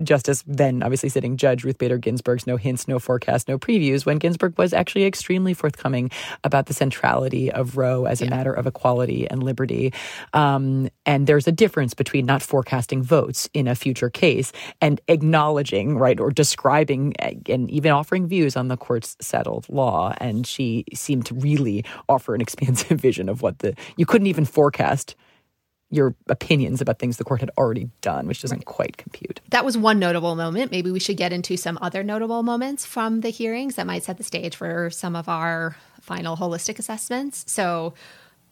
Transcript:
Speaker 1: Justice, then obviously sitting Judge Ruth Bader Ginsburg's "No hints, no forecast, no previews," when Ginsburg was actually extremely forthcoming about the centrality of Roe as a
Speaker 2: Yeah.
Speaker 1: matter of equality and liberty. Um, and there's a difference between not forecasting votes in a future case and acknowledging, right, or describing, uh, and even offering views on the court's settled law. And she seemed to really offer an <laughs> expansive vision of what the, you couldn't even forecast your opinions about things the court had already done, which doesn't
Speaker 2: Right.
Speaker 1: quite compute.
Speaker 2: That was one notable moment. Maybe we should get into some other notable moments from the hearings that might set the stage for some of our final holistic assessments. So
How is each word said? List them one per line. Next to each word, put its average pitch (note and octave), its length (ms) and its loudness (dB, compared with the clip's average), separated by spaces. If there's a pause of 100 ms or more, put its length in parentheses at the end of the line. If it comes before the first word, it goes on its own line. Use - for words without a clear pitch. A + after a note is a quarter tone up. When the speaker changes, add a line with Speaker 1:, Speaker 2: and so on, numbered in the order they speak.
Speaker 1:
Justice, C#3 420 2
then C3+ 380 0
obviously D3+ 260 -2
sitting C3 280 -2
Judge B2+ 260 2
Ruth C3 160 -4
Bader B2 200 0
Ginsburg's B2 500 -2
"No B2 80 0
hints, B2 320 -4
no C3 100 0
forecast, B2 480 0
no C3 140 -2
previews," C#3+ 440 2
when D3+ 140 2
Ginsburg E3+ 400 0
was F3+ 140 4
actually F3 320 2
extremely F#3 500 0
forthcoming C3 560 -2 (320)
about C#3 240 2
the - 80 -4
centrality C3 760 0
of B2+ 240 -2
Roe B2+ 280 2
as B2 160 0
a B2 40 -2
Speaker 2:
Yeah. B2 60 0
Speaker 1:
matter C3 220 0
of A#2+ 140 -2
equality B2 640 0
and C3 100 -4
liberty. C3 520 0 (400)
Um, C3+ 560 2 (180)
and C#3 220 4
there's D3 180 6
a E3+ 60 4
difference D#3+ 420 2
between - 320 0
not C3 160 2
forecasting C3 640 0
votes - 500 2
in C3+ 140 0
a A#2+ 80 0
future B2 340 -2
case - 400 2 (300)
and D3 260 4
acknowledging, D3+ 880 2
right, B2 220 4
or A#2 140 0
describing, C#3+ 920 2
uh, - 80 -2 (180)
and B2+ 220 0
even D3+ 220 2
offering E3+ 340 0
views E3 300 2
on B2+ 100 -2
the B2+ 100 -2
court's - 440 -8
settled - 480 -4
law. G2 500 0
And A#2+ 260 -2
she A#2 480 -4
seemed C3 340 -2
to A#2+ 80 -8
really C3 500 2 (240)
offer C3 260 2
an B2 60 0
<laughs> A#2 80 -2
expansive - 520 0
vision G#2+ 280 2
of A2 140 -4
what - 180 0
the, G#2 140 -2 (220)
you E3+ 100 4
couldn't G3+ 200 4
even D#3+ 180 2
forecast - 720 2 (760)
your C#3 240 2 (140)
opinions C3 540 2
about B2 160 0
things B2 180 -2
the A2+ 80 -4
court B2 160 -2
had A#2+ 160 -4
already B2 320 0 (140)
done, C#2+ 240 -4
which - 160 -6
doesn't - 160 -4
Speaker 2:
Right. - 80 -12
Speaker 1:
quite - 320 -6
compute. - 420 -14 (100)
Speaker 2:
That - 140 4
was A#3+ 140 0
one G#3+ 200 6
notable E3+ 380 2
moment. E3 340 -2
Maybe F#3 200 -2
we F#3 100 -2
should G3 160 -2
get F3 160 0
into F3+ 240 -4
some E3+ 240 -6
other F#3 240 -4
notable A3 380 -2
moments B3 420 -2
from A3+ 380 -2
the A3+ 80 -2
hearings A#3 460 -6
that F3 100 -6
might F#3 180 -6
set F#3 140 -8
the - 60 -12
stage E3+ 300 -6
for E3+ 360 -4
some E3+ 260 -6
of E3+ 140 -8
our E3 460 -2 (260)
final E3 340 -8
holistic F3 420 -6
assessments. B3 680 -8
So E3+ 460 -2 (580)